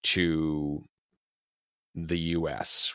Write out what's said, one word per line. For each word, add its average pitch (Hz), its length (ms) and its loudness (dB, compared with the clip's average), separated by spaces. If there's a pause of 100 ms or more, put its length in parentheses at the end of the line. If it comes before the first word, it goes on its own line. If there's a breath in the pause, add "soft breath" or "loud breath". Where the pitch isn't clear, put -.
to 78 800 2 (1120)
the 85 240 -2
U 82 300 0
S? - 460 -2